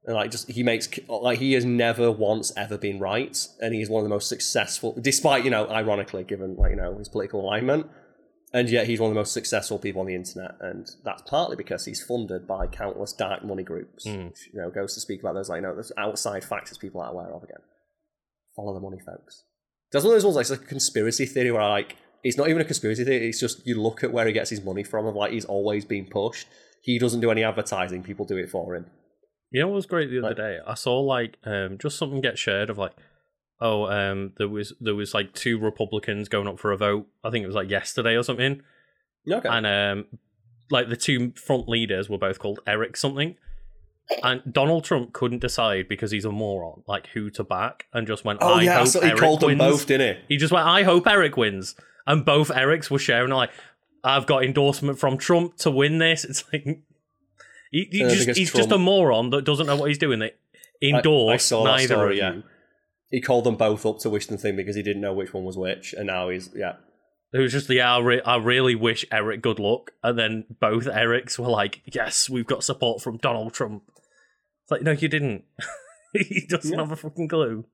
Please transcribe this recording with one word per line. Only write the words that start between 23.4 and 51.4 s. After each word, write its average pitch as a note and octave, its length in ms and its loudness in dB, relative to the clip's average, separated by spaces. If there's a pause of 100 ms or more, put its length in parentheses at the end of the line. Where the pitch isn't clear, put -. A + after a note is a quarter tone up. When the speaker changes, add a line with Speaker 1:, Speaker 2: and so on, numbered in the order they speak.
Speaker 1:
just - 260 -4
you A2+ 160 -2
look A2+ 220 0
at A#2 80 -2
where A#2 140 0
he A2 60 2
gets - 180 -2
his G#2 140 -8
money G2 200 -6
from, G#2+ 220 -4
of, G#2 100 -4
like, G#2 160 -2
he's A2+ 120 -6
always G#2 400 -2
been G2 220 -4
pushed. - 400 -4 (360)
He A#2+ 180 0
doesn't A#2+ 200 2
do A#2 120 4
any A2 100 2
advertising, F#2 640 -2
people G2+ 200 -8
do F#2+ 120 -4
it F#2 120 -6
for F2 280 -6
him. F2 100 -12 (640)
Speaker 2:
You B2 100 -2
know F3 80 2
what G3+ 80 -2
was F#3+ 100 -4
great D#3 240 -2
the B2+ 80 -4
other A2+ 100 -2
Speaker 1:
Like A2+ 80 -4
Speaker 2:
day? G#2 300 -6
I A2+ 80 -8
saw, B2 260 0
like, B2+ 440 0
um, G2 340 -4
just - 200 -6
something C#3 220 -4
get B2 160 -2
shared G2+ 320 -2
of, G#2 100 -8
like, F#2+ 140 -6 (680)
oh, G#2+ 260 0
um, G2 520 -2
there G#2 100 -2
was, G#2 320 -8
there A2 160 -2
was, G#2 180 -6
like, G#2 200 -2
two A#2 240 -2
Republicans G#2 720 -4
going G2+ 200 -2
up - 100 -10
for G#2 140 -2
a G2 40 0
vote. G#2 300 0 (160)
I A2 80 -6
think A2+ 140 -2
it - 20 -8
was, F#2+ 80 -8
like, F#2+ 160 -4
yesterday A2+ 460 0
or A#2+ 80 2
something. C3+ 360 -2 (680)
Speaker 1:
Okay. G3+ 180 0
Speaker 2:
And, A2+ 180 2
um, G2+ 400 0 (640)
like, B2 180 2
the A#2+ 80 -2
two B2 400 0
front - 320 -2
leaders G#2 420 -2
were G2 80 -4
both F#2+ 220 -2
called G#2 260 -6
Eric G#2+ 300 -2
something. C#3+ 400 -2 (840)
And B2 200 0 (100)
Donald D#3 320 2
Trump C#3+ 280 -2
couldn't A#2+ 280 -2
decide G#2+ 480 -2
because G#2 220 -4
he's G#2 140 -2
a G#2+ 80 -2
moron, G2 560 -6
like, G2+ 260 -6
who G#2 160 -6
to G2+ 140 -6
back, G2 480 -4
and A2+ 140 -2
just G#2+ 180 -6
went, G#2 180 -2
Speaker 1:
Oh, - 120 6
Speaker 2:
"I - 80 6
Speaker 1:
yeah, - 160 6
Speaker 2:
hope B2+ 100 4
Speaker 1:
so - 120 4
he E3+ 80 6
Speaker 2:
Eric - 120 4
Speaker 1:
called D#3 200 6
them D#3 80 6 (100)
Speaker 2:
wins." - 20 4
Speaker 1:
both, C#3+ 260 6
didn't C3+ 300 4 (120)
he? C#3+ 60 2
Speaker 2:
He - 40 2
just D3+ 140 2
went, E3 140 4
"I F#3 180 6
hope F3 240 6
Eric F3+ 280 6
wins." G2 380 0 (320)